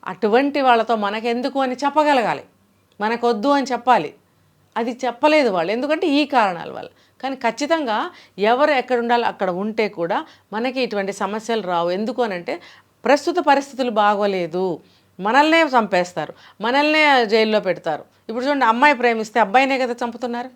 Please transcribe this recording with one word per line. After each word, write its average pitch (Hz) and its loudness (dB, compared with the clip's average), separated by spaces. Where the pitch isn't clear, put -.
అటువంటి 247 0
వాళ్ళతో 233 2
మనకెందుకు 233 -4
అని 254 -2
చెప్పగలగాలి, 277 2
మనకొద్దు 226 0
అని 277 2
చెప్పాలి. 240 0
అది 233 -4
చెప్పలేదు 277 2
వాళ్ళు, 180 0
ఎందుకంటే 294 -2
ఈ 285 2
కారణాల 196 0
వల్ల. - -12
కానీ 262 -6
ఖచ్చితంగా 269 -4
ఎవరు 247 2
ఎక్కడ 247 0
ఉండాలో 233 0
అక్కడ 196 -2
ఉంటే 208 -4
కూడా 196 -4
మనకి 247 -4
ఇటువంటి 202 -4
సమస్యలు 214 -4
రావు. 175 -2
ఎందుకు 214 -2
అనంటే 202 -6
ప్రస్తుత 294 2
పరిస్థితులు 269 0
బాగోలేదు, 190 0
మనల్నే 294 4
చంపేస్తారు, 190 0
మనల్నే 285 4
జైల్లో 214 2
పెడతారు. 170 -4
ఇప్పుడు 240 -6
చూడండి, 277 0
అమ్మాయి 247 4
ప్రేమిస్తే 233 0
అబ్బాయినే 254 2
కదా 247 -2
చంపుతున్నారు. 240 -8